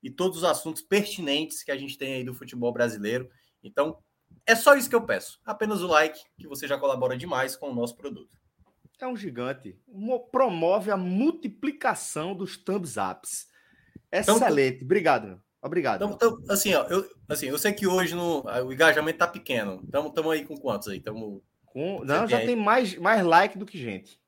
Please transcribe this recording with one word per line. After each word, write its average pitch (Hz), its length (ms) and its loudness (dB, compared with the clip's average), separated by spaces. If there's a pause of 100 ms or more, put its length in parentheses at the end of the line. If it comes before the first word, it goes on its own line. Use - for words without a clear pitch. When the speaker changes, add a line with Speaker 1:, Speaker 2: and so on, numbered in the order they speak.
Speaker 1:
e 131 80 -12
todos 175 300 -2
os 170 40 -4
assuntos 160 380 0
pertinentes 160 800 -2
que - 80 -6
a 135 60 -2
gente 139 220 -10
tem 135 160 -6
aí 127 80 -6
do 127 100 -8
futebol 123 400 -6
brasileiro. 117 560 -2 (340)
Então, 156 340 -2 (480)
é 226 100 6
só 285 200 8
isso 269 140 -2
que - 60 0
eu 226 60 6
peço. - 440 -4
Apenas 208 360 -2
o 180 60 -4
like, 156 340 4 (160)
que 147 100 -20
você 143 200 -10
já 143 100 0
colabora 127 400 0
demais 131 380 -2
com 143 140 -10
o 127 40 -6
nosso 120 220 -2
produto. - 420 -14 (640)
Speaker 2:
É 254 80 -8
um 254 80 -6
gigante. 131 600 -8 (100)
Mo-, 233 320 -4
promove 202 720 2
a 196 60 2
multiplicação 202 1400 -2
dos 185 220 -8
thumbs 180 400 -6
ups. - 500 -6 (640)
Speaker 1:
Então, 202 260 4
Speaker 2:
Excelente. 139 460 4
Obrigado, 139 440 2
meu. 92 120 -16 (220)
Obrigado, 139 340 -2 (100)
Speaker 1:
Então, 208 40 -2
Speaker 2:
meu. 208 60 -8 (240)
Speaker 1:
então, - 140 -4
assim, 196 220 2
ó, 135 120 2
eu, 196 180 -2 (220)
assim, 151 200 -4
eu 139 100 -4
sei 208 160 2
que 202 140 -2
hoje 180 280 2
no, 170 280 -2 (220)
o 131 60 -8
engajamento 156 460 4
tá 170 100 2
pequeno. 104 640 -4
Tamo, 143 200 -2
tamo 156 180 -2
aí 156 160 0
com 151 100 -12
quantos 110 320 -4
aí? 98 120 -8
Tamo, 107 440 -12 (220)
Speaker 2:
Com, 170 340 -8
Speaker 1:
você 127 60 -10
Speaker 2:
não, 143 140 2
Speaker 1:
tem 226 100 0
Speaker 2:
já 233 80 4
Speaker 1:
aí? 226 80 0
Speaker 2:
tem 240 100 0
mais, 220 420 2
mais 190 280 4
like 180 320 6
do 196 80 -10
que - 120 -16
gente. 113 500 -10